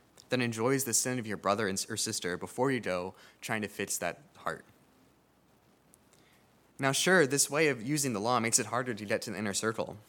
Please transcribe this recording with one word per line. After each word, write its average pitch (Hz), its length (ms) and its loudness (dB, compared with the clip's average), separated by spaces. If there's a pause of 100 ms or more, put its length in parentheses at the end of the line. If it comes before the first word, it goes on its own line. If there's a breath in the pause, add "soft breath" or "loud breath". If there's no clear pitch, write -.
(300)
that 127 100 0
enjoys 120 440 0
the 113 100 -2
sin 127 240 0
of 110 80 -8
your 104 100 -4
brother 101 320 0
and 95 80 -2
s-, - 140 -6
or 107 80 -4
sister 90 400 -4
before 120 320 -2
you 123 100 0
go 92 340 -4 (280 loud breath)
trying 110 180 -4
to 101 80 -4
fix - 300 -4
that 87 240 -4 (160)
heart. - 260 -6 (2250 soft breath)
Now, 139 140 2
sure, 180 340 6
this 139 240 2
way 151 180 4
of 127 140 -2
using 135 320 0
the 95 60 0
law 120 200 4
makes 113 180 2
it 110 80 2
harder 120 280 -2
to 104 100 -10
get 101 180 0
to - 80 -10
the 90 80 -6
inner 104 140 -2
circle. 107 460 -4 (100)